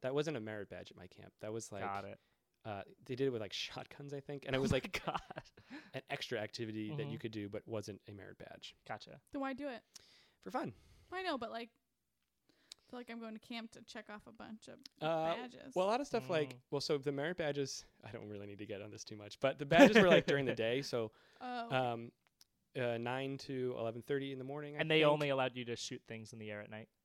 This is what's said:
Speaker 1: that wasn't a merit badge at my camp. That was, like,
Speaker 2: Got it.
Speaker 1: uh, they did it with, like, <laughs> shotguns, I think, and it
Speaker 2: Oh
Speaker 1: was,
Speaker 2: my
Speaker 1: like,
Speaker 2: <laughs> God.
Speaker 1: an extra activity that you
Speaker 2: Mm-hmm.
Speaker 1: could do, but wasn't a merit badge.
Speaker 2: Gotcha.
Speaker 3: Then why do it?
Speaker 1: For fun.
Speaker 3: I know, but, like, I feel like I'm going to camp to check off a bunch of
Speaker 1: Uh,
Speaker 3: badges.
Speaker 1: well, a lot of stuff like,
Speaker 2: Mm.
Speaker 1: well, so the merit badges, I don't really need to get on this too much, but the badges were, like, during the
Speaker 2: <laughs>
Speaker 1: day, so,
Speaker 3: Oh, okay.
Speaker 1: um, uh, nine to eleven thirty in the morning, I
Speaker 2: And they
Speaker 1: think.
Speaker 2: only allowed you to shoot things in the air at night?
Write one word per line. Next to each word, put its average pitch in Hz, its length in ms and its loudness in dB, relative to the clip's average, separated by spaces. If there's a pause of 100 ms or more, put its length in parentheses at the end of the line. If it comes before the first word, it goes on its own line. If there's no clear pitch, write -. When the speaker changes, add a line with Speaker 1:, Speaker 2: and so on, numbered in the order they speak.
Speaker 1:
that 131 120 -2
wasn't 151 220 0
a 113 60 -4
merit 107 280 -6
badge 90 220 -12
at - 60 -20
my 90 100 -14
camp. 98 320 -20
That 107 140 -6
was, 113 180 -6
like, 101 120 -6
Speaker 2:
Got 101 200 -4
it. 101 160 -12 (460)
Speaker 1:
uh, 101 160 -6 (240)
they 131 100 -6
did 135 120 2
it - 20 2
with, 120 120 -2
like, 101 120 -8
<laughs> - 0 -
shotguns, - 600 -8
I 139 60 -8
think, 143 260 -10
and 135 80 -2
it 131 60 2
Speaker 2:
Oh - 20 2
Speaker 1:
was, 135 100 0
Speaker 2:
my 143 60 6
Speaker 1:
like, - 240 -4
Speaker 2:
<laughs> - 40 -16
God. 165 140 -2 (720)
Speaker 1:
an - 160 -8
extra 131 280 -4
activity 107 520 -4
that 143 140 -4
you 110 80 -6
Speaker 2:
Mm-hmm. 113 60 -4
Speaker 1:
could 113 140 -6
do, 104 160 -4
but 104 180 -6
wasn't 107 440 -6
a - 20 -12
merit 98 260 -14
badge. - 380 -16 (120)
Speaker 2:
Gotcha. - 320 -10 (120)
Speaker 3:
Then 285 100 -6
why 269 120 -4
do 277 160 -8
it? 233 100 -10 (640)
Speaker 1:
For 185 80 -10
fun. - 220 -2 (400)
Speaker 3:
I 370 100 -4
know, 320 140 0
but, 226 140 -8
like, 233 180 -10 (800)
I - 420 -20
feel 247 80 -12
like 240 100 -14
I'm 233 120 -10
going 220 140 -10
to 220 40 -14
camp 226 340 -10
to - 100 -18
check 214 260 -14
off 208 180 -14
a 226 60 -18
bunch 220 340 -14
of - 120 -16 (220)
Speaker 1:
Uh, 160 340 2
Speaker 3:
badges. 247 400 -10
Speaker 1:
well, 185 100 4
a 202 40 2
lot 240 120 2
of 277 60 -6
stuff - 220 -2
like, 151 260 2
Speaker 2:
Mm. - 20 -18 (140)
Speaker 1:
well, 143 100 0
so 151 160 2
the 143 160 0
merit 151 240 -2
badges, 143 480 -2 (180)
I 104 80 -12
don't 110 160 -8
really 101 200 -8
need 101 120 -12
to 104 60 -8
get 101 160 -6
on 104 100 -10
this 104 140 -12
too 110 100 -10
much, 104 240 -14
but 131 200 2
the 147 60 -4
badges 170 300 12
were, 190 140 12
like, 165 160 10
during 139 200 4
the 120 100 2
Speaker 2:
<laughs> - 0 -
Speaker 1:
day, 117 260 2
so, 117 300 -2 (280)
Speaker 3:
Oh, 247 280 -6
okay. 143 80 -2
Speaker 1:
um, 117 360 0 (680)
uh, 120 200 0
nine 131 420 -2
to 127 380 -2
eleven 117 240 -4
thirty 139 320 -2
in 131 60 -8
the 127 40 -8
morning, 147 320 -8
I 147 40 -2
Speaker 2:
And 160 120 0
they 156 100 8
Speaker 1:
think. 147 100 10
Speaker 2:
only 147 180 4
allowed 131 260 2
you 123 100 -6
to 117 120 -4
shoot - 320 -8
things 110 240 -10
in 113 60 -12
the 107 120 -8
air 104 100 -6
at 104 80 -14
night? 107 200 -12 (160)